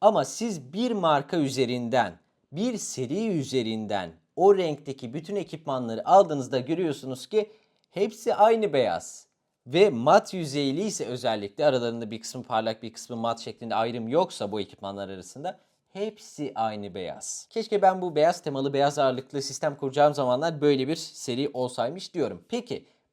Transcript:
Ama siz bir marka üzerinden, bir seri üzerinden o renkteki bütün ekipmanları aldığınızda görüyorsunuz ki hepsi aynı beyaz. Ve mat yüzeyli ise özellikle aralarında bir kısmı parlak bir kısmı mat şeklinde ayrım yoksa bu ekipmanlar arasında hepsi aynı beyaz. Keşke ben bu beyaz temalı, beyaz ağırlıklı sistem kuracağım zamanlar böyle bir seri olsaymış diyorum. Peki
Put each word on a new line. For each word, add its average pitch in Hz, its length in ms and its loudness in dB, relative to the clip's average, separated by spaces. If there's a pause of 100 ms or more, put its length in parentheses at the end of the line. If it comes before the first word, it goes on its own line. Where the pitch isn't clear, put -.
Ama 202 240 6
siz 160 480 -6
bir 233 200 -2
marka 160 440 2
üzerinden, 123 840 0 (340)
bir 214 240 -4
seri 151 500 -4
üzerinden 110 840 -2 (260)
o 196 200 8
renkteki 139 580 -4
bütün 175 220 -6
ekipmanları 131 720 -6
aldığınızda 147 500 6
görüyorsunuz 135 680 -4
ki 214 240 -2 (400)
hepsi 220 440 -2
aynı 214 380 4
beyaz. 104 580 -2 (360)
Ve 175 240 6
mat 143 440 4
yüzeyli 147 480 -2
ise 175 240 -4
özellikle 113 600 -2
aralarında 117 440 0
bir 113 100 -10
kısmı 127 220 -12
parlak 113 400 -2
bir 110 100 -12
kısmı - 240 -12
mat 113 240 -2
şeklinde 113 340 -10
ayrım 113 340 -2
yoksa 139 440 0
bu 107 80 -4
ekipmanlar 98 480 -10
arasında 127 500 -12 (340)
hepsi 196 640 -10
aynı 107 400 -6
beyaz. - 560 -10
Keşke 214 320 -2
ben 185 200 4
bu 175 140 -2
beyaz 160 240 4
temalı, 139 320 -2
beyaz 143 260 2
ağırlıklı 135 440 0
sistem 143 340 -4
kuracağım 143 380 4
zamanlar 143 460 0
böyle 139 280 4
bir 165 80 -2
seri 135 560 -6
olsaymış 127 640 -4
diyorum. 110 340 -2
Peki - 380 -6 (260)